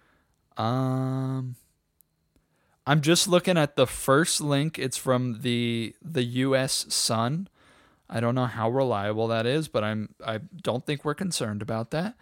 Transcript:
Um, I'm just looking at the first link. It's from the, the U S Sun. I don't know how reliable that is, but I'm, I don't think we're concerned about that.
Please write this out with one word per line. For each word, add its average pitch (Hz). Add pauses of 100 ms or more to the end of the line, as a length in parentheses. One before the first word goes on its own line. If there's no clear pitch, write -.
(560)
Um, 131 (1300)
I'm 147
just 165
looking 180
at 147
the 131
first -
link. 147
It's 127
from 123
the, 120
the 151
U 127
S 131
Sun. 123 (600)
I 113
don't 120
know 127
how 113
reliable 110
that 113
is, 147
but 110
I'm, 107 (100)
I 110 (240)
don't 120
think 147
we're 147
concerned 120
about 113
that. 180